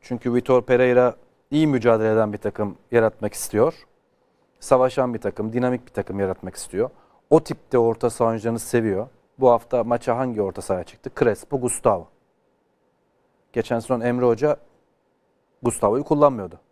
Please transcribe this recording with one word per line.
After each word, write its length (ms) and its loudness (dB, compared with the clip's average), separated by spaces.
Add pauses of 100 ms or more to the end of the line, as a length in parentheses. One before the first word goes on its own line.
Çünkü 320 -6
Vitor 280 4
Pereira 540 4 (360)
iyi 160 2
mücadele 460 2
eden 200 2
bir 40 -10
takım 400 -6 (140)
yaratmak 420 0
istiyor. 400 -2 (840)
Savaşan 540 2
bir 60 -8
takım, 340 -6
dinamik 340 -2
bir 60 -20
takım 260 -6
yaratmak 360 -6
istiyor. 340 -6 (400)
O 140 6
tipte 340 -4
orta 320 0
saha 200 -2
oyuncularını 300 -4
seviyor. 480 -2 (320)
Bu 120 6
hafta 320 0
maça 340 -2
hangi 240 -4
orta 200 -4
sahaya 220 -4
çıktı? 360 -16
Crespo, 420 -2
Gustavo. 460 -2 (1500)
Geçen 260 -4
sezon 220 -4
Emre 240 0
Hoca 320 2 (1040)
Gustavo'yu 400 0
kullanmıyordu. 560 0 (120)